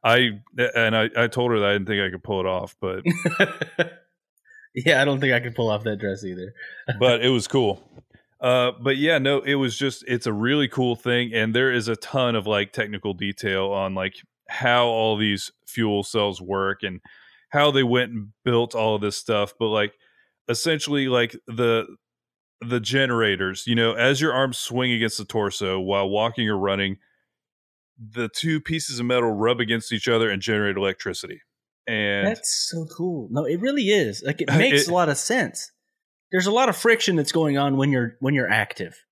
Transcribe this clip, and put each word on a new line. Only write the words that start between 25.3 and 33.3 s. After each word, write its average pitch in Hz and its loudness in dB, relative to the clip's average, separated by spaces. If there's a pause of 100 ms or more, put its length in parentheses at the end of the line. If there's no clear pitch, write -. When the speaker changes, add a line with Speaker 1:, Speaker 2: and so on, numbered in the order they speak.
Speaker 1:
while 98 0
walking 110 0
or 104 0
running, 98 -2 (1000)
the 113 -6
two 156 -2
pieces 143 -6
of 120 -2
metal 120 2
rub 110 0
against 113 0
each 113 -2
other 113 4
and 98 -2
generate 104 0
electricity. 95 -4 (460)
And 104 0
Speaker 2:
That's - -4
so 165 -6
cool. 165 -6